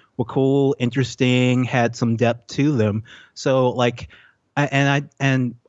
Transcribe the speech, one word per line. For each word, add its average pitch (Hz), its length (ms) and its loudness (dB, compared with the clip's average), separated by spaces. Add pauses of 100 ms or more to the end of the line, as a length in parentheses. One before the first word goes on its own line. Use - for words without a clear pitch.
(180)
were 120 80 -2
cool, 135 540 0
interesting, 127 840 0
had 117 320 -2
some 113 220 -2
depth 120 380 -2
to 143 200 0
them. 107 280 0 (320)
So, 131 340 0
like, 120 400 -2 (480)
I, 147 80 2
and 139 240 0
I, 139 200 -2 (160)
and 127 300 0 (140)